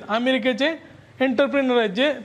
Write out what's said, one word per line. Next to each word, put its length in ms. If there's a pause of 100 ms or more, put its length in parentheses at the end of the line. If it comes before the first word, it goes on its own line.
अमेरिकेचे 600 (520)
एंटरप्रेन्योर 580
आहेत 120
जे 220 (120)